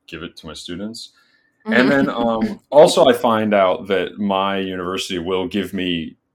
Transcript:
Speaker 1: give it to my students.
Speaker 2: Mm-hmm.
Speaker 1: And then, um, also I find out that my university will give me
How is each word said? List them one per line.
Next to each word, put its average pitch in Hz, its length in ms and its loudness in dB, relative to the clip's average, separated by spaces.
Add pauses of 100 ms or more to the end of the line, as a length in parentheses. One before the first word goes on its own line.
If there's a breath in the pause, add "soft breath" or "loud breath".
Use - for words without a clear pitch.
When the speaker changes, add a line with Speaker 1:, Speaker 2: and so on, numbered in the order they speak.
Speaker 1:
give - 160 -14
it 82 140 -14
to 82 100 -20
my 78 60 -14
students. 95 560 -14 (560)
Speaker 2:
Mm-hmm. 220 80 -4
Speaker 1:
And 254 180 4
then, 277 180 2
um, 110 520 -4 (100)
also 165 360 6
I 127 60 6
find 110 400 0
out 95 340 2
that 92 300 -2
my 98 420 0
university 92 600 -6
will 92 300 -4
give 95 240 -6
me 87 420 -4 (200)